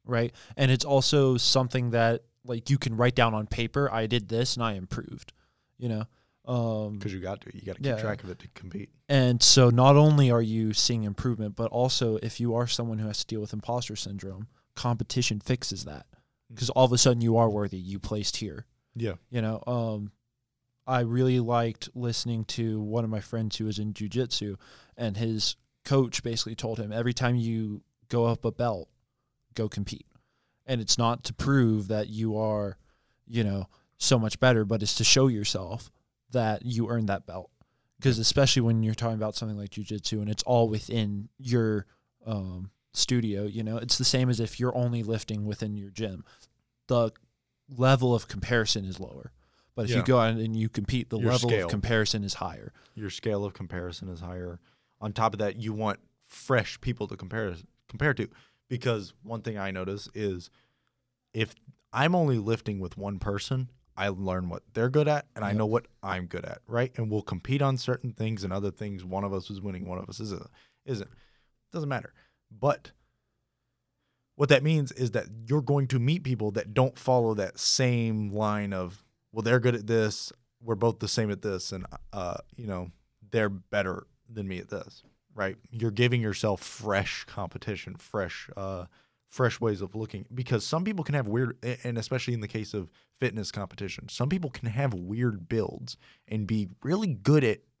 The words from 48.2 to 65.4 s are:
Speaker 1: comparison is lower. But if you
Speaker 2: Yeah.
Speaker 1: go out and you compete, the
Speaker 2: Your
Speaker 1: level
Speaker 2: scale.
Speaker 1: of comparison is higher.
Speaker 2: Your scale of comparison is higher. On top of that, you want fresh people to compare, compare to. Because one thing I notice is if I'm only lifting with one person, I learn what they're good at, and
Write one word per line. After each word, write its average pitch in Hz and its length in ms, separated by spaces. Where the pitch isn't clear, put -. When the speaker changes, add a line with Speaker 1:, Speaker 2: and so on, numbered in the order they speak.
Speaker 1:
comparison 107 580
is 92 140
lower. 65 340
But 117 80
if 120 80
you 120 60
Speaker 2:
Yeah. 120 60
Speaker 1:
go 127 140
out 113 180
and 110 200
you 110 120
compete, 117 420
the 113 100
Speaker 2:
Your 120 100
Speaker 1:
level 123 200
Speaker 2:
scale. 98 160
Speaker 1:
of 85 40
comparison 104 540
is 98 100
higher. - 380
Speaker 2:
Your 104 140
scale 104 340
of 95 100
comparison 90 540
is 87 120
higher. 87 380
On 107 120
top 110 220
of 98 40
that, 104 180
you 110 180
want 104 260
fresh - 540
people - 260
to 98 100
compare, 98 380
compare 135 280
to. 110 140
Because 117 440
one 113 200
thing 107 160
I 98 120
notice 95 440
is 98 360
if 110 220
I'm 151 240
only 143 220
lifting 107 420
with 90 160
one 101 240
person, 120 500
I 101 100
learn 92 420
what 87 120
they're 120 160
good 147 180
at, 147 260
and 110 100